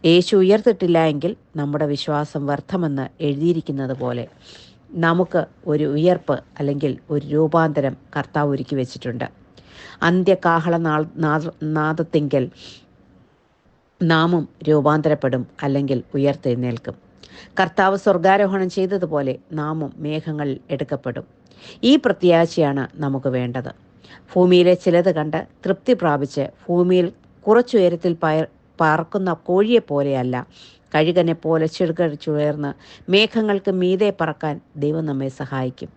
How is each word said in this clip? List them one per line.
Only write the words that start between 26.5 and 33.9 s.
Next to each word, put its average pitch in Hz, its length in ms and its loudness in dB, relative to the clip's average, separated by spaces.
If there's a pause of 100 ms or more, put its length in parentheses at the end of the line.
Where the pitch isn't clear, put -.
ഭൂമിയിൽ 180 440 2 (320)
കുറച്ചുയരത്തിൽ 196 680 2 (100)
പയർ-, 156 300 -2 (260)
പറക്കുന്ന 165 540 0
കോഴിയെപ്പോലെയല്ല, 143 1120 0 (480)
കഴുകനെ 165 400 2
പോലെ 160 320 0
ചിറകടിച്ചുയർന്ന് 151 1040 -2 (380)
മേഘങ്ങൾക്ക് 208 600 0
മീതെ 185 400 0 (100)